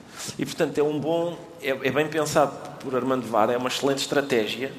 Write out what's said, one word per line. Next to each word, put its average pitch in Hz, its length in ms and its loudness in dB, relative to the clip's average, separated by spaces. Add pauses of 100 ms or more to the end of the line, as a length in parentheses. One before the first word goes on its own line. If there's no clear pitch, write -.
(380)
E, - 80 -2
portanto, 151 320 -2
é 147 40 4
um 151 180 2
bom... 170 360 0 (240)
é, 135 100 -2
é 131 200 0
bem 147 160 2
pensado 151 460 2 (260)
por 131 160 -6
Armando 127 320 0
Vara, 113 260 4
é 123 40 2
uma 127 120 0
excelente 139 300 0
estratégia. 131 800 0